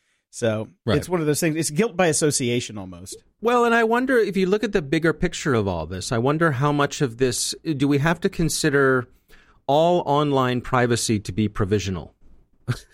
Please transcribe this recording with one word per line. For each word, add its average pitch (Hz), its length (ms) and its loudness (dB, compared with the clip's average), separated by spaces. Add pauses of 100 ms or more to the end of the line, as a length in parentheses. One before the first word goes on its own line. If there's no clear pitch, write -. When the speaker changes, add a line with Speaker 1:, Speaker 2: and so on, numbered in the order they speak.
(300)
Speaker 1:
So 110 380 -4 (160)
Speaker 2:
Right. 117 140 2
Speaker 1:
it's - 100 -8
one 175 120 0
of 151 80 -2
those 147 100 2
things. 160 160 0
It's 160 160 -2
guilt 170 260 -2
by 180 120 4
association 123 680 0
almost. 92 460 -14 (180)
Speaker 3:
Well, 240 240 2
and 233 120 4
I 233 80 4
wonder 247 340 2
if 196 180 0
you 185 100 2
look 208 180 2
at 208 80 -2
the 143 100 0
bigger 156 300 0
picture 165 420 -2
of 104 140 2
all 82 180 -4
this, 90 240 -8
I 120 80 -2
wonder 156 320 2
how 143 220 0
much 143 280 0
of 117 180 -2
this, 127 360 -2 (220)
do 135 100 0
we 143 120 2
have 165 240 0
to 196 60 2
consider 139 760 0 (640)
all 165 360 4
online 135 580 0
privacy 120 580 0
to - 120 -12
be 107 160 0
provisional? 98 640 -2 (560)
<laughs> 123 60 -2 (200)